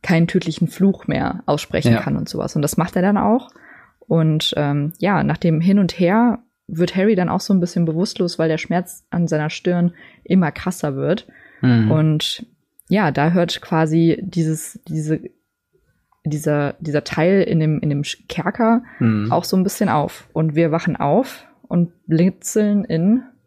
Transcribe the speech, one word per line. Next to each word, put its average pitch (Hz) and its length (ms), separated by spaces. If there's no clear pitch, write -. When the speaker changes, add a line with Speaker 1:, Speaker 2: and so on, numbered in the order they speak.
Speaker 1:
keinen 165 260
tödlichen 170 400
Fluch - 400
mehr - 400
aussprechen 147 460
Speaker 2:
Ja. 110 80
Speaker 1:
kann 143 140
und 151 140
sowas. - 260
Und 160 60
das - 160
macht 170 180
er 180 60
dann 202 160
auch. 214 320
Und, 160 480
ähm, 147 440
ja, 185 240
nach 147 140
dem 160 220
Hin 196 200
und 185 200
Her 214 400
wird 170 280
Harry 196 200
dann 180 140
auch 185 120
so - 120
ein 190 60
bisschen 175 260
bewusstlos, 170 540
weil 165 80
der 160 120
Schmerz - 500
an 170 180
seiner 151 220
Stirn 175 440
immer 180 280
krasser 151 440
wird. 143 320
Speaker 2:
Mhm. 117 300
Speaker 1:
Und 156 540
ja, 190 240
da 147 200
hört 175 300
quasi 160 600
dieses, 160 640
diese, 156 320
dieser, 147 560
dieser 147 240
Teil 185 380
in 160 180
dem, 156 200
in 151 100
dem 143 140
Sch-, - 260
Kerker 226 540
Speaker 2:
Mhm. 110 320
Speaker 1:
auch 160 120
so - 140
ein 185 60
bisschen - 260
auf. - 440
Und 160 220
wir 165 160
wachen 165 240
auf 165 500
und 175 220
blinzeln 190 800
in 196 380